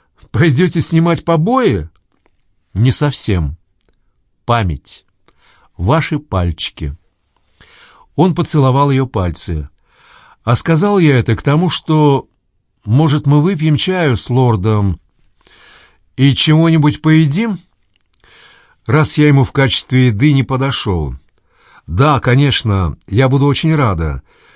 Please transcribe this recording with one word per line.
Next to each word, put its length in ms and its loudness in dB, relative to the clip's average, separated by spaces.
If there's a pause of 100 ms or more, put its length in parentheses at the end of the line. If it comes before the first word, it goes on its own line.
(300)
Пойдёте 520 0
снимать 440 0
побои?» 640 0 (840)
«Не 160 2
совсем. 640 -2 (880)
Память. 600 -4 (720)
Ваши 400 -2
пальчики». 800 -6 (1200)
Он 180 2
поцеловал 560 0
её 160 0
пальцы. 640 -6 (760)
«А 120 0
сказал 420 0
я 220 4
это 160 0
к 80 -6
тому, 260 0
что, 580 0 (560)
может, 440 0
мы 140 4
выпьем 360 0
чаю 400 -2
с 120 -4
лордом 680 0 (1160)
и 180 4
чего-нибудь 680 2
поедим, 580 0 (1300)
раз 320 0
я 80 4
ему 160 4
в 80 -6
качестве 560 0
еды 260 2
не 100 0
подошёл?» 680 -4 (720)
«Да, 340 0
конечно, 800 0 (100)
я 220 2
буду 160 0
очень 300 0
рада. 480 -2 (320)